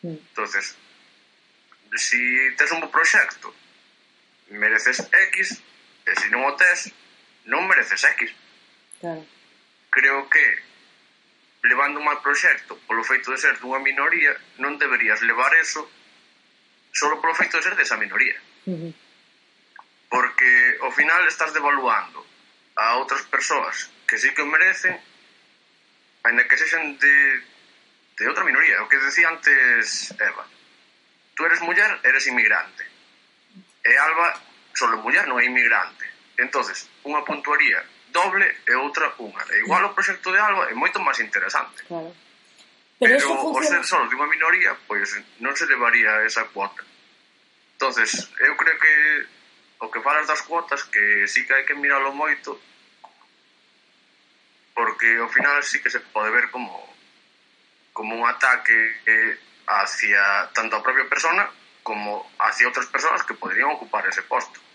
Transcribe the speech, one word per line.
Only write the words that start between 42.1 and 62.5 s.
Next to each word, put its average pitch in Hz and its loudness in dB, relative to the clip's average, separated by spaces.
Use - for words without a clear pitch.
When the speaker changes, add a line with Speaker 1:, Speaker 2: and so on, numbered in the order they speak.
Speaker 3:
Pero 247 6
Speaker 2:
Pero 285 4
Speaker 3:
eso 277 0
Speaker 2:
o 311 -2
Speaker 3:
funciona 262 0
Speaker 2:
ser 165 -2
solo 139 0
de 127 -4
unha 147 0
minoría, 160 2
pois, 101 -2
non 131 -4
se 156 -4
levaría 117 2
esa 110 -4
cuota. - -8
Entonces, 117 0
eu 135 4
creo 160 2
que 156 6
o 113 -10
que 113 -6
falas 151 2
das 151 -2
cuotas, 156 -4
que 104 2
sí - 0
que 135 0
hai 135 2
que 143 -4
miralo 139 0
moito, 147 -4
porque 117 2
ao 117 -2
final 143 0
sí - -4
que - -2
se 123 -6
pode 107 -4
ver 120 0
como, 123 -10
como 110 -8
un 117 0
ataque, 120 2
eh, 113 2
hacia 101 0
tanto 113 -2
a 107 -4
propia 131 0
persona 160 0
como 104 -8
hacia - 2